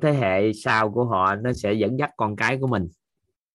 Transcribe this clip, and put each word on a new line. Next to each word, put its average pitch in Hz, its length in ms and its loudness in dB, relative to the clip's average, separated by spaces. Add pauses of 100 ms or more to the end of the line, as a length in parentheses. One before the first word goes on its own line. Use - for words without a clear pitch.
thế 151 100 4
hệ 107 400 2
sau 110 400 0
của 120 120 0
họ 98 300 0
nó 117 180 -2
sẽ 104 200 -2
dẫn 110 260 0
dắt 143 180 -2
con 104 200 -2
cái 117 240 -2
của 135 60 -2
mình. 101 220 -2 (640)